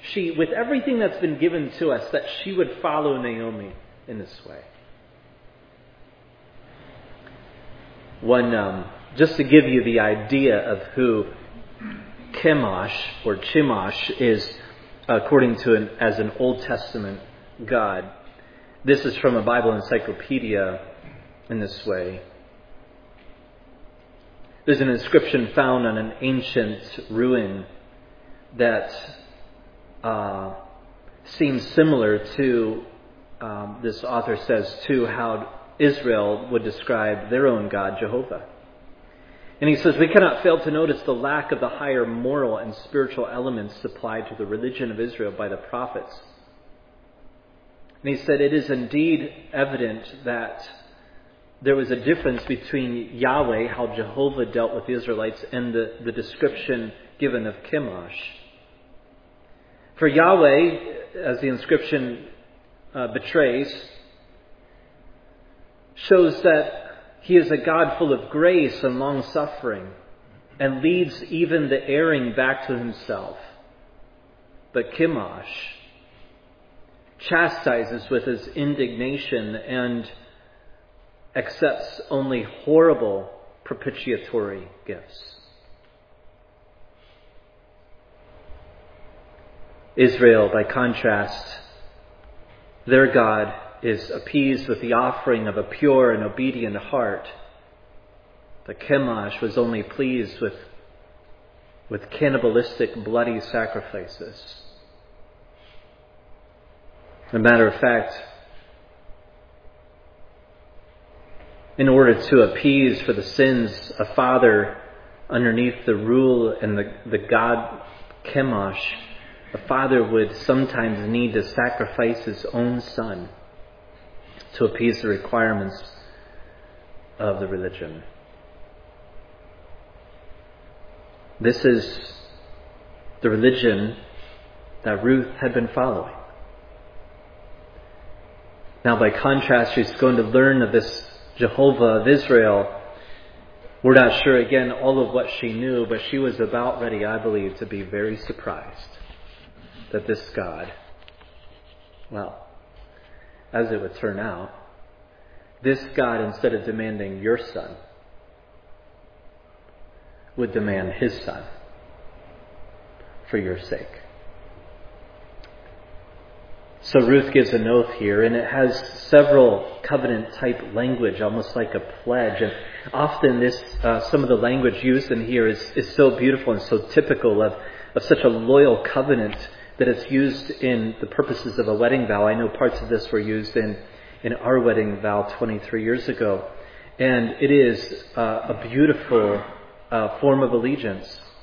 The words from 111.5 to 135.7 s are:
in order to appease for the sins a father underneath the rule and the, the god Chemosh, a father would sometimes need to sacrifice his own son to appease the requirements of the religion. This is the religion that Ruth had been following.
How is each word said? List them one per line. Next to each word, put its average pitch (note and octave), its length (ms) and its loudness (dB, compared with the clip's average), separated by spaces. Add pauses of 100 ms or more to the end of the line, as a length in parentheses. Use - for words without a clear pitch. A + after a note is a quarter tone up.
in C3+ 120 4
order B2+ 400 8
to B2 140 10
appease C3+ 600 4
for B2 100 -2
the G2+ 100 -2
sins B2 760 0
a - 160 -4
father A#2+ 640 4 (500)
underneath A#2+ 560 0
the A2+ 100 2
rule A#2 640 4
and G#2 180 -2
the, G2+ 140 -4 (120)
the A2 140 -2
god A2+ 640 0 (420)
Chemosh, A2 580 -2 (720)
a - 60 -8 (100)
father C3 340 2
would G#2+ 360 2
sometimes A#2 720 0
need A#2 260 0
to G#2+ 80 0
sacrifice A#2 800 -2
his G#2 220 -8
own B2 340 -2
son F#2+ 480 -8 (1300)
to A#2+ 100 0
appease A2+ 380 0
the A2+ 60 -4
requirements G#2 720 -2 (1400)
of G2+ 220 -2
the G2 60 -4
religion. F2+ 560 -8 (3250)
This A#2 280 2
is A#2 320 2 (1200)
the A#2 80 2
religion A2 680 2 (880)
that G#2+ 200 -2
Ruth B2+ 340 2
had B2+ 140 -2
been A#2 160 0
following. B2+ 460 -4 (2750)